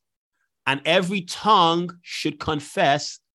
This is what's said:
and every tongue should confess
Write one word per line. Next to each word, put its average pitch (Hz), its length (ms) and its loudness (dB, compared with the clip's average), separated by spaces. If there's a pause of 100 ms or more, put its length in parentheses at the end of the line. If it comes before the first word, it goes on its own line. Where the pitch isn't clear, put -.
(680)
and 139 180 -2
every 180 360 2
tongue 175 800 2
should - 380 -8
confess 151 800 -2 (160)